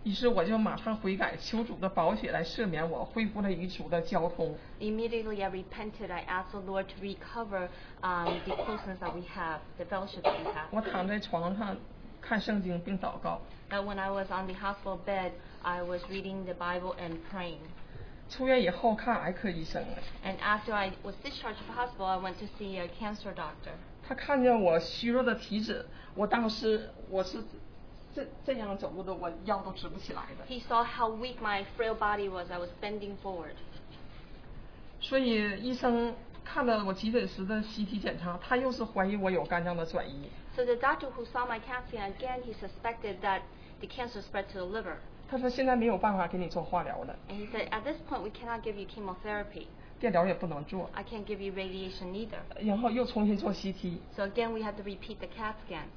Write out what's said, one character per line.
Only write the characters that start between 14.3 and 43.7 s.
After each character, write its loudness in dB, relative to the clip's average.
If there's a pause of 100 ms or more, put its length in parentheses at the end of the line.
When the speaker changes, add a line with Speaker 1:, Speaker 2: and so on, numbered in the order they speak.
Speaker 2:
the -4
hospital -2
bed, 2 (300)
I 0
was 0
reading -2
the -4
Bible 0
and -4 (120)
praying. -4 (680)
Speaker 1:
出 0
院 10
以 6
后 6
看 2
癌 0
科 0
医 -2
生 -2
了。 -4 (280)
Speaker 2:
And -2
after 2
I 2 (120)
was -6
discharged -6
from -8
the -2
hospital, -2
I 4
went -2
to -6 (140)
see -4
a -2 (100)
cancer -4
doctor. -6 (320)
Speaker 1:
他 -2
看 4
见 10
我 8
虚 -2
弱 6
的 4
体 -2
脂， -2 (300)
我 2
当 4
时 2 (200)
我 2
是 -4 (720)
这， -4 (200)
这 2
样 -2
走 -4
路 -6
的， -2
我 -2 (140)
腰 4
都 -6
直 -6
不 -6
起 -8
来 -4 (140)
的。 -10
Speaker 2:
He -6
saw 6
how 2
weak -4
my 0 (140)
frail 2
body 2
was. -4
I -4
was -4 (120)
bending -4
forward. -6 (1400)
Speaker 1:
所 4
以 4
医 0
生 4 (300)
看 2
了 6
我 2
急 0
诊 4
时 -4
的 2
C -2
T -2
检 0
查， -2
他 4
又 4
是 0
怀 4
疑 4
我 4
有 4
肝 2
脏 2
的 0
转 -2
移。 -8 (260)
Speaker 2:
So 4
the 6
doctor 4 (100)
who -4
saw -2
my 0
cat -4
scan, -4
again, -2
he -6
suspected -4
that 4 (380)